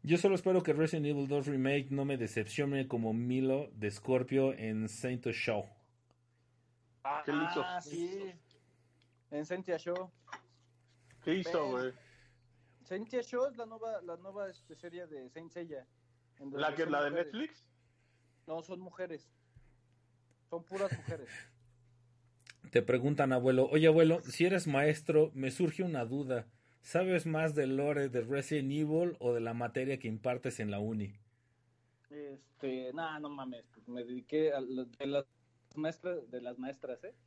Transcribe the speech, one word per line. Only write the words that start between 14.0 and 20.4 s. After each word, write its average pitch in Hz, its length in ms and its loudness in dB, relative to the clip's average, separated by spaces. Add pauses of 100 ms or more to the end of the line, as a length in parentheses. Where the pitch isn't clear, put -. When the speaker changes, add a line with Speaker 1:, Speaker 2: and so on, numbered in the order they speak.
Speaker 3:
la 170 140 -10
nueva, 196 340 -10
este, - 260 -20
serie 175 300 -14
de 139 240 -14
Saint 165 220 -16
Seiya. 156 340 -12 (520)
En 139 120 -12
donde 139 100 -6
Speaker 2:
¿La 151 140 0
que, 160 80 -2
Speaker 3:
son 160 100 0
Speaker 2:
la 147 120 2
de 143 60 0
Speaker 3:
mujeres. 160 240 -2
Speaker 2:
Netflix? 285 340 -10 (760)
Speaker 3:
No, 160 160 -8
son 180 180 -12
mujeres. 175 500 -10 (1200)